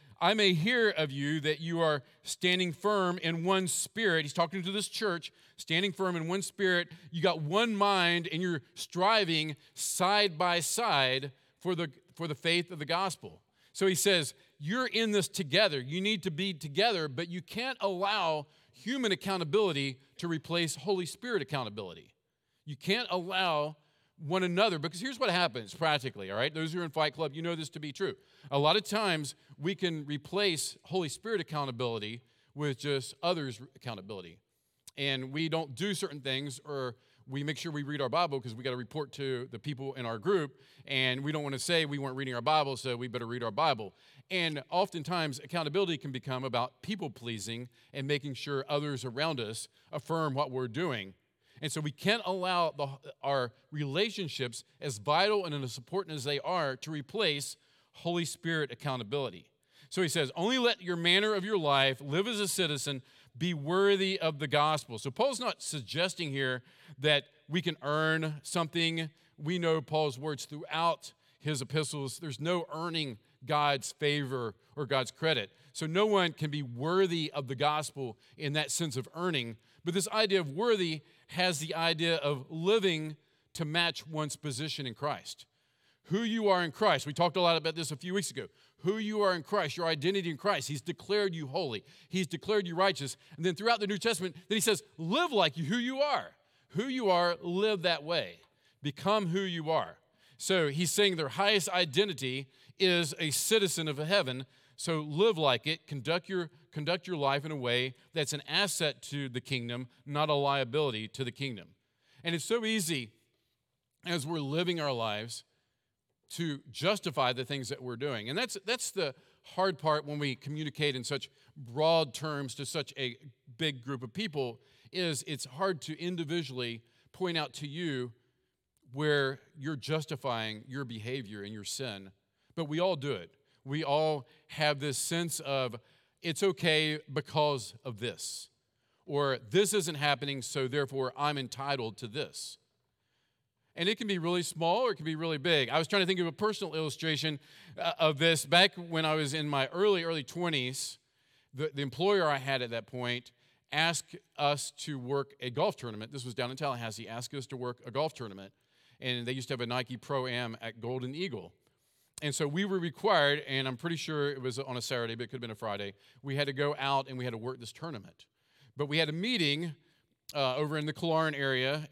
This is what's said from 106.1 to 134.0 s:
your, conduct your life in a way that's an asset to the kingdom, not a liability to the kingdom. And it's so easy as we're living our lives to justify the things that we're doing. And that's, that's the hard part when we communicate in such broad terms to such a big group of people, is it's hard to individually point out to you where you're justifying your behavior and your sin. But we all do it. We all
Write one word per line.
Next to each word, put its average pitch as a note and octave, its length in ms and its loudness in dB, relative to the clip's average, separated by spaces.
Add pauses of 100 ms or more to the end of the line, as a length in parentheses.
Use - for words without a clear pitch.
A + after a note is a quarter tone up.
your, F3+ 200 -4 (240)
conduct D3+ 340 -2
your F3+ 100 -4
life C#3 280 2
in D#3 80 -8
a D3+ 40 -6
way B2 380 0 (200)
that's D#3 180 0
an C#3+ 160 -6
asset E3 540 0
to C#3+ 260 -6
the B2 120 -6
kingdom, A#2+ 480 -4 (180)
not D3 240 0
a D3 40 4
liability C#3 720 2
to - 160 -6
the A#2+ 80 -6
kingdom. G2+ 420 -10 (500)
And E3+ 100 0
it's D#3 100 -2
so A3+ 200 0
easy D#3+ 460 0 (960)
as E3+ 200 -2
we're E3 120 -4
living E3 420 0
our D3 120 0
lives A2+ 520 -4 (920)
to D#3 240 -4 (100)
justify D3 640 2
the B2+ 100 -4
things C3 240 -6
that C3 140 -8
we're B2 140 -8
doing. A#2+ 340 -4
And D#3+ 80 -4
that's, A#3 260 -4
that's A#3+ 280 -4
the D#3 220 -2 (280)
hard F#3 340 0
part D3+ 300 2
when D3 120 -4
we C#3+ 180 0
communicate D3 600 -2
in B2 80 -6
such - 240 -4 (280)
broad D3+ 580 2
terms C#3+ 400 -4
to C#3+ 100 -8
such - 320 -6
a C3 200 -4 (420)
big C#3+ 260 -4
group C3 180 -6
of A#2 120 -10
people, C#3+ 460 -4 (320)
is E3+ 340 -2
it's D3+ 180 -6
hard E3 380 -2
to D3+ 180 -8
individually C#3 800 -4 (300)
point F3 240 -2
out D3+ 160 -2
to D3+ 140 -10
you C#3 460 -4 (800)
where C#3+ 460 2 (180)
you're D3 200 -6
justifying A#2 920 -4
your C3+ 180 -8
behavior A2 580 -8
and G#2 100 -10
your G#2+ 120 -10
sin. G2 460 -8 (460)
But E3 80 -2
we D#3 160 0
all F3+ 160 4
do C#3 160 -2
it. F2 180 -6 (340)
We D3 200 -2
all D3 420 2 (220)